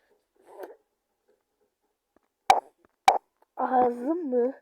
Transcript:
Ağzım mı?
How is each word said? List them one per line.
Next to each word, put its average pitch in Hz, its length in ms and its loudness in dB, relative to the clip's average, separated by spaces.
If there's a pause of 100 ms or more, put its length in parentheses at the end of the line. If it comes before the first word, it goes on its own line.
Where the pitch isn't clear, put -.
(3500)
Ağzım 254 720 -2
mı? 247 320 0